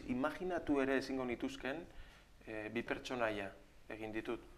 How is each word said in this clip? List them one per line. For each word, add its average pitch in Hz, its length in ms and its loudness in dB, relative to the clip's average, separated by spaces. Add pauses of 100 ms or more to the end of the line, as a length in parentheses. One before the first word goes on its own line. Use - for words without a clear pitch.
imaginatu 147 720 2
ere 135 160 6
ezingo 131 280 2
nituzken, 131 560 -2 (640)
eh, 107 260 -2
bi 113 100 2
pertsonaia 110 640 0 (400)
egin 110 260 -4
ditut. 113 300 0 (120)